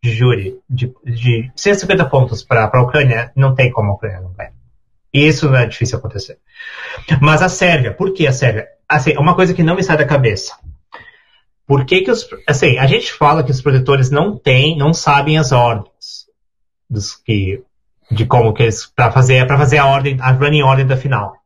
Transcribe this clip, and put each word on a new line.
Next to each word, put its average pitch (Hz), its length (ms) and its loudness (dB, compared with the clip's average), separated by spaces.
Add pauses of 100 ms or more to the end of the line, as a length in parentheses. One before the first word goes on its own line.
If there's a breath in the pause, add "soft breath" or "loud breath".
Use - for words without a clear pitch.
de 120 100 -2
júri, 110 460 0 (120)
de, 127 220 -6 (120)
de 117 520 -2
cento 202 200 2
e 196 40 -4
cinquenta 185 240 0
pontos 131 400 0
pra, 113 240 0
pra 127 140 2
Ucrânia, 123 520 0
não 135 200 2
tem 131 180 2
como 104 180 -2
a 98 40 -2
Ucrânia 95 260 -10
não 92 120 -14
ganhar. - 200 -16 (640)
Isso 151 340 2
não 131 80 4
é 120 100 2
difícil - 300 -6
acontecer. - 420 -12 (840 loud breath)
Mas 156 180 4
a 185 80 2
Sérvia, 165 460 0
por 190 180 -4
que 156 140 -2
a 135 60 0
Sérvia? 113 340 -2 (200)
Assim, 151 300 0
uma 156 180 2
coisa 185 200 2
que 170 80 0
não 165 120 2
me 196 80 -2
sai 160 140 0
da 151 80 2
cabeça. 131 500 0 (1120 loud breath)
Por 135 200 2
que 190 160 2
que 202 80 -2
os, - 180 -2 (180)
assim, 139 320 2
a 135 80 2
gente 190 260 0
fala 151 300 0
que 131 80 -4
os 131 120 -4
protetores 131 480 2
não 175 260 0
têm, 143 400 0
não 151 160 0
sabem 156 460 0
as 143 140 0
ordens 120 720 -2 (640)
dos 104 280 -8
que, 98 460 -4 (480)
de 107 160 -2
como 113 260 2
que - 120 -2
eles, 113 220 -2
pra 120 240 0
fazer, 127 360 2
pra 139 100 0
fazer 143 220 2
a 139 80 2
ordem, 139 340 0
a 127 120 -2
running 143 300 2
order 135 240 2
da 127 120 0
final. 110 340 -4 (140)